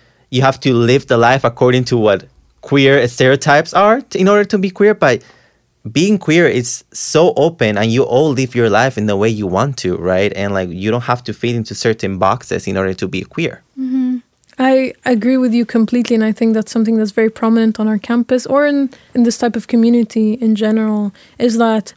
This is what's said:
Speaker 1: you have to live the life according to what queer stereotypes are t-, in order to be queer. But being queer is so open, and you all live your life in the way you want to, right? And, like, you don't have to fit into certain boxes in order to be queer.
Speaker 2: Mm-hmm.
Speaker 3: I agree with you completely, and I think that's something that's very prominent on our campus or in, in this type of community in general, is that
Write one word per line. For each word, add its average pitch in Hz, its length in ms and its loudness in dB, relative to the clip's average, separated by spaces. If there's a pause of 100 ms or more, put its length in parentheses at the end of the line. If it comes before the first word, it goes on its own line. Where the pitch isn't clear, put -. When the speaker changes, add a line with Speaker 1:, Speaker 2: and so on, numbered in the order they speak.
(300)
Speaker 1:
you 127 140 0
have 135 160 2
to 135 160 0
live 120 320 2
the 120 100 2
life 120 260 2
according 123 420 2
to 123 120 -2
what 104 280 2 (360)
queer 135 460 2
stereotypes 143 680 2
are 214 280 2
t-, - 180 -8
in 190 80 2
order 208 160 4
to 202 160 -2
be 190 100 -2
queer. 202 240 2
But 131 300 0 (680)
being 190 260 0
queer 165 300 2
is 123 360 -4 (100)
so - 420 0
open, 131 420 0
and 113 140 0
you 123 120 2
all 131 260 0
live 123 260 -2
your 117 140 2
life 117 280 0
in 107 80 -2
the 101 120 0
way 107 120 2
you 104 180 -4
want 117 320 -2
to, 90 180 -4
right? 92 360 0
And, 101 200 -4
like, 92 160 -4
you 92 220 -6
don't 120 100 -2
have 123 220 -4
to 107 100 -10
fit 120 220 -6
into 110 200 -6
certain 104 420 -4
boxes 95 500 -2
in 95 100 -4
order 95 160 -2
to 92 140 -6
be 92 160 -6
queer. - 400 -8 (160)
Speaker 2:
Mm-hmm. 254 380 -2 (420)
Speaker 3:
I 262 340 0 (120)
agree 247 320 0
with 254 160 0
you 240 120 0
completely, 233 480 0
and 220 100 0
I 220 80 0
think 226 220 0
that's 220 180 -4
something 226 260 0
that's 214 140 -2
very 226 180 0
prominent 226 500 0
on 214 80 0
our 214 100 -2
campus 240 480 -2
or 285 220 0
in, 277 240 -2 (240)
in 240 80 2
this 233 140 0
type 233 180 -2
of 220 120 -6
community 226 640 2
in 226 220 0
general, 214 580 -2 (260)
is 226 180 0
that 220 400 0